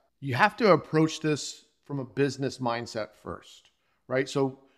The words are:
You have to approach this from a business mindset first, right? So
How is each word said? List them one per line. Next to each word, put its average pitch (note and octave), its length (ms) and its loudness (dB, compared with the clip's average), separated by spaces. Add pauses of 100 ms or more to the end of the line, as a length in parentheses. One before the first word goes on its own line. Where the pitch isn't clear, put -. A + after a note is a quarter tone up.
(200)
You C#3 140 -4
have G3+ 240 4
to G3 140 6
approach D#3 500 2
this - 440 -4 (200)
from C#3+ 140 -8
a C3 40 -6
business C3+ 540 -2
mindset A#2 520 -4 (120)
first, - 480 -14 (380)
right? C3 200 -2
So C3+ 320 -2 (180)